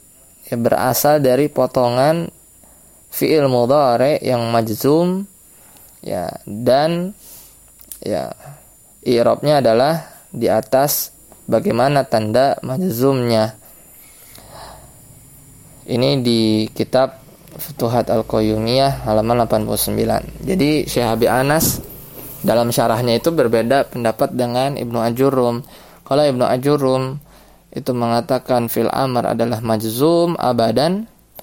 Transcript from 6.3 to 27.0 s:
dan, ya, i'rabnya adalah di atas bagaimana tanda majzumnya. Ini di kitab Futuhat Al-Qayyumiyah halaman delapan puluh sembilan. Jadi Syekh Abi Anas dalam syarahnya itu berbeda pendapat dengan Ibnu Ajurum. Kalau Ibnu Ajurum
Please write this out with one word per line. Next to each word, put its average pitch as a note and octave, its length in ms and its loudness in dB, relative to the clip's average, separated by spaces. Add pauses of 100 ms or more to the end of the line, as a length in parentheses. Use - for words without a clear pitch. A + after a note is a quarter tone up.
dan, D3 720 -2 (840)
ya, D2 260 -6 (720)
i'rabnya B2 600 2
adalah C3 420 2 (240)
di A#2+ 160 -4
atas C3 680 0 (320)
bagaimana B2+ 580 2
tanda A#2 560 0
majzumnya. B2 960 0 (2250)
Ini C3 340 0
di A2 480 2
kitab - 540 -2 (320)
Futuhat B2 560 -2
Al-Qayyumiyah A2+ 960 0
halaman A2 340 2
delapan A2 220 0
puluh A2 160 -4
sembilan. A2 640 -4
Jadi D3+ 420 0
Syekh A#2+ 220 -2
Abi A2+ 180 0
Anas C#3 540 2 (680)
dalam A#2 240 2
syarahnya A#2 480 0
itu E3 160 0
berbeda A#2+ 560 0
pendapat B2 460 -2
dengan B2 420 -2
Ibnu A#2 240 -4
Ajurum. A#2+ 640 0 (420)
Kalau C#3+ 200 2
Ibnu B2 200 2
Ajurum C3 720 0 (560)